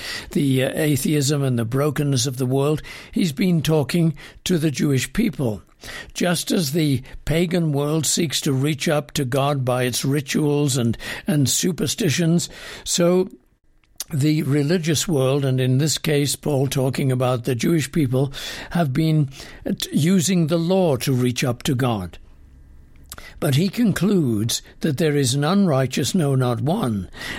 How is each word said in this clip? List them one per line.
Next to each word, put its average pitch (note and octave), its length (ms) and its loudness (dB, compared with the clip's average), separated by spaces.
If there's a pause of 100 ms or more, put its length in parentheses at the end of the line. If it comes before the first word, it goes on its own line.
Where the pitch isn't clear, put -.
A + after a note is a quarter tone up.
(320)
the, C3+ 300 2
uh, - 100 0
atheism D3 720 0
and C3 160 0
the A2+ 60 0
brokenness C#3 640 0
of B2+ 100 -4
the B2+ 100 -2
world, C#3 340 2 (300)
he's F#3+ 220 0
been F3 280 2
talking D#3+ 540 2 (300)
to F#3 120 2
the D#3 140 0
Jewish C3+ 420 0
people. C#3 500 -2 (520)
Just - 380 -2
as E3 200 0
the D3 300 0 (220)
pagan E3 480 0
world D3 340 0
seeks - 360 -2
to D3 100 0
reach C#3+ 360 -2
up D3 240 0
to D3 120 -2
God C3+ 400 0
by B2+ 180 0
its B2 220 -2
rituals D3 720 0
and, A#2 200 0 (300)
and D3 220 2
superstitions, E3+ 1000 0 (360)
so F3+ 440 2 (840)
the D3+ 300 2
religious D3 640 0
world, C#3 360 2
and C3 160 2
in B2+ 180 2
this D3 200 0
case C#3+ 380 0
Paul C#3+ 320 0
talking C3+ 420 0
about B2+ 340 0
the C3 120 0
Jewish E3 340 0
people, B2+ 420 0 (380)
have E3 220 0
been D#3 380 2 (340)
t-, - 280 -4
using F3+ 540 2
the E3 120 0
law E3+ 400 2
to C3+ 140 -2
reach B2 300 0
up B2 220 -2
to D3+ 100 0
God. A2+ 440 -2 (1200)
But C#3 160 2
he F#3 120 2
concludes D#3+ 960 0 (180)
that D3 180 -2
there D3+ 180 2
is C3+ 200 2
none F#3 300 2
righteous, C3+ 480 0
no, C#3+ 220 2
not B2 240 2
one. B2 480 -2 (300)